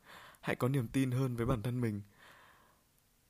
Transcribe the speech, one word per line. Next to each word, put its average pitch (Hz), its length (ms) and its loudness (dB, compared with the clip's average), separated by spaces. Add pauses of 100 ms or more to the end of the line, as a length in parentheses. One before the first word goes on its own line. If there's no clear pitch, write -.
(400)
Hãy - 160 -2
có 127 120 2
niềm 135 200 0
tin 135 220 2
hơn 127 260 2
với 117 100 0
bản 123 160 2
thân 123 180 -2
mình. 107 220 0 (1300)